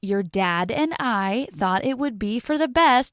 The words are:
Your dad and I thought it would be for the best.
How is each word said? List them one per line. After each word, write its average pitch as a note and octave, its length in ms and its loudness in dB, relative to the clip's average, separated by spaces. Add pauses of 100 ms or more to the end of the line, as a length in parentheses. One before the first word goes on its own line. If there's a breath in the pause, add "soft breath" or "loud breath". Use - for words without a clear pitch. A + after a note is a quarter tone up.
Your G3 220 -2
dad F3+ 480 0
and G#3 300 0
I A3 520 -2
thought F#3 320 -2
it B3+ 140 -2
would C4 220 -4
be G#3+ 180 -2
for D4+ 180 -2
the D4+ 120 2
best. C4+ 440 4